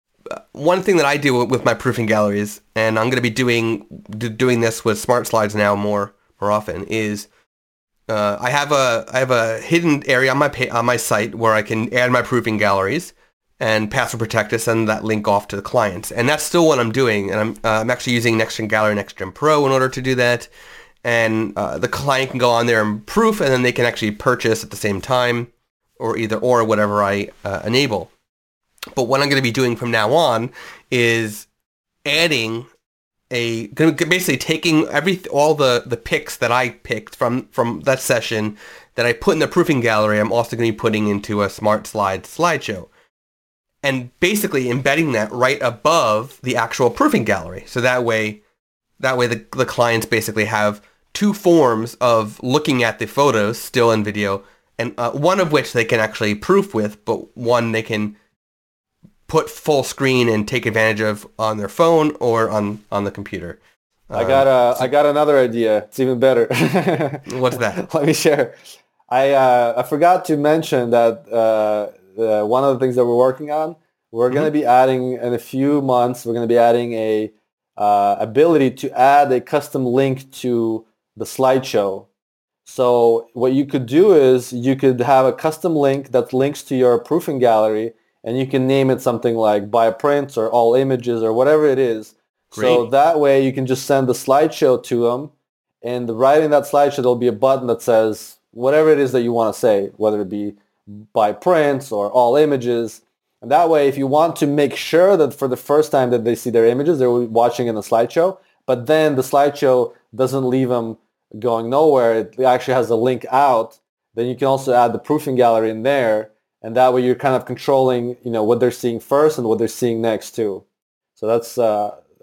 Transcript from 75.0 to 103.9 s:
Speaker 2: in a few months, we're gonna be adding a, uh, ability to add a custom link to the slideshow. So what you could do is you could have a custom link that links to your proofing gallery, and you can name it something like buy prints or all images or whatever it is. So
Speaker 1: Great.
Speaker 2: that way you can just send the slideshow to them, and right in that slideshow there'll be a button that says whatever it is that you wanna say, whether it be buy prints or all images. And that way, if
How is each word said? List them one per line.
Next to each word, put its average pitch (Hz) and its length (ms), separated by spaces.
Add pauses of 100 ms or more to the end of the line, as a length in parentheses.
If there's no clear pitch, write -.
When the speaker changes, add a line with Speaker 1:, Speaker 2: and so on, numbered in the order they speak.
Speaker 2:
in 120 180
a 120 60
few 139 420
months, 123 460
we're 117 80
gonna 117 120
be 120 120
adding 120 340
a, 110 400 (460)
uh, 101 400
ability 135 540
to - 180
add 139 420
a 123 80
custom 139 460
link 131 460
to 113 520 (320)
the 113 80
slideshow. 120 800 (640)
So 120 640
what 127 220
you 139 100
could 135 220
do 170 260
is 131 400
you 127 240
could 131 240
have 131 240
a 131 80
custom 156 420
link 139 380
that 120 220
links 139 300
to 135 120
your 123 220
proofing 151 400
gallery, 110 560 (280)
and 117 160
you 135 80
can 135 200
name 135 240
it 127 100
something 117 340
like 107 360
buy 113 200
prints 143 460
or 110 140
all 120 240
images 120 480
or 110 100
whatever 147 340
it 131 120
is. 113 360 (360)
So 123 320
Speaker 1:
Great. 110 80
Speaker 2:
that 151 300
way 139 240
you 131 100
can 131 120
just 131 200
send 135 200
the 123 60
slideshow 135 720
to 120 200
them, 127 260 (520)
and 120 280
right 135 320
in 156 80
that 143 140
slideshow 143 320
there'll 123 200
be 120 100
a 120 60
button 127 360
that 117 120
says 110 560 (140)
whatever 151 420
it 147 60
is 135 140
that 127 100
you 120 100
wanna 113 220
say, 101 420
whether 107 240
it 98 80
be 104 280 (560)
buy 107 200
prints 143 600
or 101 180
all 123 260
images. 123 680 (380)
And 120 120
that 165 160
way, 151 180
if 139 100